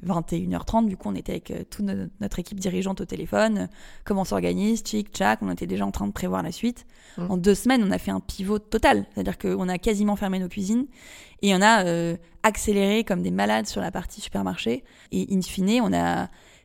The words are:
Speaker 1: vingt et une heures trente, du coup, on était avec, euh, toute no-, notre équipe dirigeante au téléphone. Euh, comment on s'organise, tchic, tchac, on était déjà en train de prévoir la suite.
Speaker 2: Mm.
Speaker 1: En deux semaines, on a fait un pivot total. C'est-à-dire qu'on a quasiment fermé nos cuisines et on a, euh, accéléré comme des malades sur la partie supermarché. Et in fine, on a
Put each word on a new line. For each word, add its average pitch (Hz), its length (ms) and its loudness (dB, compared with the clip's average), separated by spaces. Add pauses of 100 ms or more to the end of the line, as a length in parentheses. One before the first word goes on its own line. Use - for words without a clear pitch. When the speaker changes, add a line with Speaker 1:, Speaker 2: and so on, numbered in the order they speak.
Speaker 1:
vingt 170 320 -2
et 170 40 0
une 180 180 -2
heures - 100 -6
trente, 226 220 2
du 190 100 -4
coup, - 120 -10
on 202 40 -4
était - 200 -6
avec, - 180 -8
euh, - 180 -8
toute - 160 -6
no-, 196 220 -4 (120)
notre 202 200 -6
équipe 190 200 -8
dirigeante 185 420 -2
au 180 40 -8
téléphone. 208 540 2
Euh, 185 80 -4 (380)
comment 190 160 0
on 185 40 0
s'organise, 190 560 0
tchic, 208 320 -4
tchac, 208 300 2
on 190 80 -2
était 170 160 -6
déjà 190 180 -2
en 196 60 -2
train 202 160 -2
de 202 60 -4
prévoir 185 280 -2
la 165 100 -6
suite. - 360 -4 (320)
Speaker 2:
Mm. 175 120 -4
Speaker 1:
En 185 60 2
deux 185 160 6
semaines, 240 320 4
on 185 60 2
a 185 80 0
fait - 120 -6
un 190 100 -2
pivot 196 360 -4
total. 214 560 2
C'est-à-dire 196 240 -4
qu'on 190 320 -2
a 180 80 -2
quasiment 208 380 2
fermé 190 240 -2
nos 185 100 -4
cuisines 214 380 -2 (560)
et 202 100 6
on 185 80 4
a, 214 240 6
euh, 170 320 0 (240)
accéléré 208 600 2
comme 180 180 0
des 180 100 -2
malades 208 360 2
sur - 140 -6
la 180 100 -4
partie 185 300 -8
supermarché. 196 640 -4 (280)
Et 190 200 -2
in 190 120 2
fine, 196 400 0
on 190 100 0
a 170 340 0 (380)